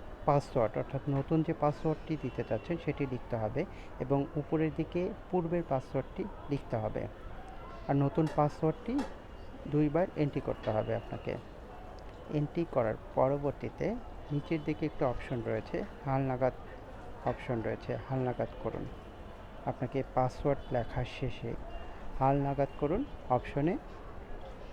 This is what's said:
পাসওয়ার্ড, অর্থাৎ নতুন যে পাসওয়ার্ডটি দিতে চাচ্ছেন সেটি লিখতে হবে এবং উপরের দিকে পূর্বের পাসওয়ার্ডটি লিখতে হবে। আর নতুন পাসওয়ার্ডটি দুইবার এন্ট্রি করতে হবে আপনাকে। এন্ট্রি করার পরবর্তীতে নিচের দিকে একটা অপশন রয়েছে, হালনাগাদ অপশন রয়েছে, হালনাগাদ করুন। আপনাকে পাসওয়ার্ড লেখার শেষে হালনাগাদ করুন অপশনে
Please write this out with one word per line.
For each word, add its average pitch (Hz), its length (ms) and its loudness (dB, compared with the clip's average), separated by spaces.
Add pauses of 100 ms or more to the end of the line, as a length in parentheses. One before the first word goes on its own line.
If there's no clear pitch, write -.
(280)
পাসওয়ার্ড, 135 520 6
অর্থাৎ - 220 -2 (140)
নতুন 160 300 4
যে 165 60 2 (120)
পাসওয়ার্ডটি 151 500 2 (100)
দিতে 123 240 -2
চাচ্ছেন 131 360 0
সেটি 143 280 0
লিখতে 123 300 -2
হবে 117 200 2 (420)
এবং 139 140 4 (220)
উপরের 156 380 2
দিকে 175 240 0 (260)
পূর্বের 170 440 2
পাসওয়ার্ডটি 135 500 0 (300)
লিখতে 131 300 0
হবে। 107 200 0 (840)
আর 143 160 6
নতুন 160 200 4 (140)
পাসওয়ার্ডটি 156 560 2 (760)
দুইবার 151 340 6 (160)
এন্ট্রি 139 260 2
করতে 117 280 -2
হবে 113 240 2
আপনাকে। - 320 -4 (1040)
এন্ট্রি 147 240 2 (120)
করার 117 220 4 (220)
পরবর্তীতে 139 680 2 (460)
নিচের 147 340 0
দিকে 151 240 0
একটা - 220 0
অপশন 120 260 -2 (100)
রয়েছে, 110 280 0 (280)
হালনাগাদ 131 520 2 (760)
অপশন 120 360 -2
রয়েছে, 113 260 -2 (140)
হালনাগাদ 127 460 0 (100)
করুন। 110 220 -2 (840)
আপনাকে 131 280 -2 (180)
পাসওয়ার্ড 131 440 4 (140)
লেখার 123 340 0 (100)
শেষে - 320 -2 (680)
হালনাগাদ 139 520 4 (100)
করুন 170 220 2 (340)
অপশনে 147 380 2 (1000)